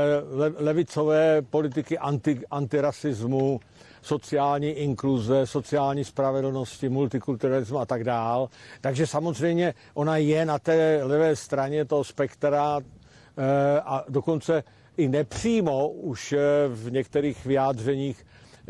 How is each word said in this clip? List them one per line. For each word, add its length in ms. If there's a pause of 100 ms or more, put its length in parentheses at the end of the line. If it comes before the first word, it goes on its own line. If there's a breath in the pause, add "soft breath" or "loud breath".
(320)
le-, 260
levicové 840
politiky 560
anti-, 440 (100)
antirasismu, 1080 (420 loud breath)
sociální 680
inkluze, 760
sociální 560
spravedlnosti, 840
multikulturalismu 880
a 60
tak 180
dál. 460 (320 loud breath)
Takže 260
samozřejmě 680 (200 loud breath)
ona 240
je 280
na 140
té 440
levé 320
straně 500
toho 180
spektra, 760 (580 loud breath)
eh, 440
a 280
dokonce 540 (340 soft breath)
i 100
nepřímo 840
už, 440
eh, 40 (300)
v 240
některých 540
vyjádřeních 800 (440 loud breath)